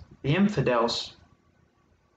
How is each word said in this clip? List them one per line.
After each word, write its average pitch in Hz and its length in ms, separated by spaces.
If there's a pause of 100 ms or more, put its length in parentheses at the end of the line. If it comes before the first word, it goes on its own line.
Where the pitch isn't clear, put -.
(240)
the 143 120
infidels. 123 800 (1000)